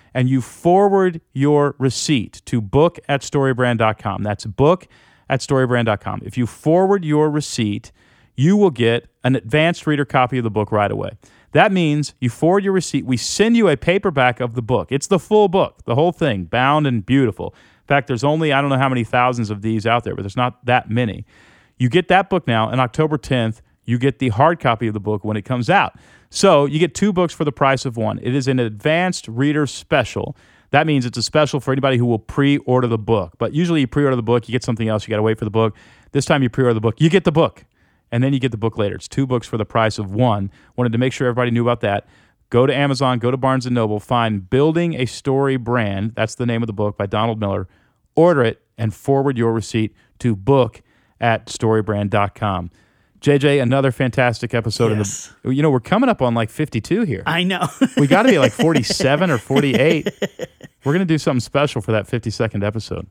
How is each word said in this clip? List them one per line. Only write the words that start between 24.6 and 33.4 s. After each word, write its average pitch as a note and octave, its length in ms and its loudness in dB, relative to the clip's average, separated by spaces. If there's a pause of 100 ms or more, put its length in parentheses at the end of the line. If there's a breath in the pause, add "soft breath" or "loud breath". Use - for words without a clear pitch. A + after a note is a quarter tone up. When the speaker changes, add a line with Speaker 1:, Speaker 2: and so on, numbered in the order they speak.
Speaker 1:
copy A#2 280 0
of G#2 60 -4
the G#2+ 60 -8
book G#2 240 -4
when G#2+ 140 -4
it G2 80 -8
comes B2 240 -4
out. F3+ 240 2 (340 soft breath)
So D#3 380 4
you C#3+ 120 -2
get E3+ 160 0
two G3+ 200 0
books F3 180 0
for - 140 -4
the C#3 60 -2
price C3+ 340 0
of A#2 100 -8
one. G#2+ 260 -2
It B2 120 -2
is C3+ 120 -2
an C3 120 2
advanced D3+ 680 -2
reader C#3+ 400 -2
special. - 720 -4 (340 soft breath)
That D3+ 160 4
means C#3 200 0
it's A#2 100 -8
a A#2 60 -4
special D3+ 380 0
for C3 120 -2
anybody C3 240 0
who A#2+ 80 2
will A#2 140 0
pre-order C3+ 680 0
the A2+ 100 0
book. G2+ 400 -2
But A#2 160 -2